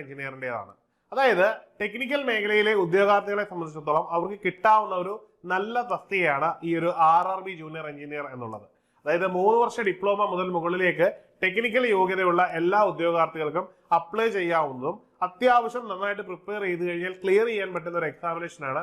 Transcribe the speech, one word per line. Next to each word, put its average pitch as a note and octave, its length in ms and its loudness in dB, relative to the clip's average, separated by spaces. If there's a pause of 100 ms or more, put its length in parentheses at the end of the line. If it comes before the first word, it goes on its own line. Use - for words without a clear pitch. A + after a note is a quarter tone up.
എഞ്ചിനീയറിൻ്റെതാണ്. C3 680 -8 (400)
അതായത് A3 340 4 (340)
ടെക്നിക്കൽ A#3+ 500 -4
മേഖലയിലെ G#3 420 2 (120)
ഉദ്യോഗാർത്ഥികളെ G3+ 680 2
സംബന്ധിച്ചിടത്തോളം D#3+ 560 -2 (100)
അവർക്ക് G3 300 -4
കിട്ടാവുന്ന G3+ 560 2
ഒരു G3 100 -6 (400)
നല്ല G#3 220 -2 (180)
തസ്തികയാണ് E3 580 0 (180)
ഈ - 20 -2 (100)
ഒരു F3 100 2 (240)
ആർ F3+ 200 4
ആർ F#3 120 -8
ബി F#3 140 -10
ജൂനിയർ D#3 320 -12
എഞ്ചിനീയർ D3 420 -10
എന്നുള്ളത്. A2 320 -10 (340)
അതായത് E3+ 240 0 (100)
മൂന്ന് G#3 260 6
വർഷ A#3 260 0
ഡിപ്ലോമ G3+ 340 0 (100)
മുതൽ F3+ 240 -2
മുകളിലേക്ക് E3+ 500 0 (380)
ടെക്നിക്കൽ A3+ 400 0 (100)
യോഗ്യതയുള്ള F#3 480 2 (180)
എല്ലാ F#3 200 2 (100)
ഉദ്യോഗാർത്ഥികൾക്കും D#3+ 760 0 (320)
അപ്ലൈ G#3+ 280 -2 (100)
ചെയ്യാവുന്നതും D#3+ 600 -2 (300)
അത്യാവശ്യം A#3 680 0
നന്നായിട്ട് G3+ 380 -4
പ്രിപ്പയർ G3 360 -10
ചെയ്ത് F3 220 -4
കഴിഞ്ഞാൽ F3 340 -6
ക്ലിയർ G3 300 4
ചെയ്യാൻ G3 240 -4
പറ്റുന്ന E3+ 260 -6
ഒരു E3 100 -2
എക്സാമിനേഷനാണ് E3 720 -6